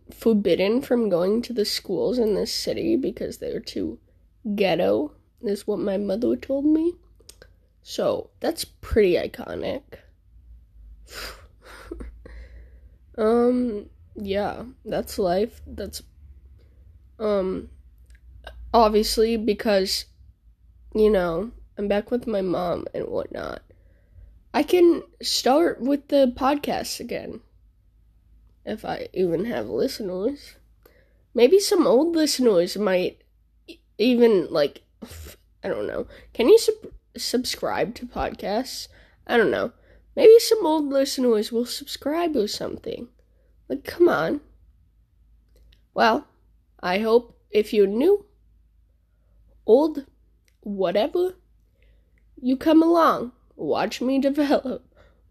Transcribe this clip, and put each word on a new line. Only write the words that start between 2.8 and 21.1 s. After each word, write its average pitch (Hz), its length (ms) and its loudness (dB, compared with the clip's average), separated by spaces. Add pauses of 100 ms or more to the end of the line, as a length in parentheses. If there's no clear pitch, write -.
because - 420 -6
they're - 220 -8
too - 380 -10 (560)
ghetto, 196 580 0 (300)
is 214 240 -6
what 202 120 -4
my 196 180 -4
mother 208 400 -2
told 277 300 -4
me. 320 280 0 (880)
So, - 480 -4 (100)
that's 330 240 -4
pretty - 500 0
iconic. - 680 -6 (1300)
<sighs> - 340 -16 (1700)
Um, 240 760 0 (260)
yeah, 202 480 -4 (200)
that's 208 360 -6
life. 190 480 -2
That's, 220 340 -12 (1160)
um, 196 480 -2 (1040)
obviously 220 640 4
because, 208 680 -2 (840)
you 214 180 4